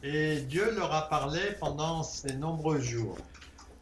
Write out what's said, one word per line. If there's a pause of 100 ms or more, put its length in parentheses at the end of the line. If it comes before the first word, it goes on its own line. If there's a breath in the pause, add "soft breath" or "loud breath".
Et
Dieu
leur
a
parlé (200)
pendant
ces
nombreux
jours. (640)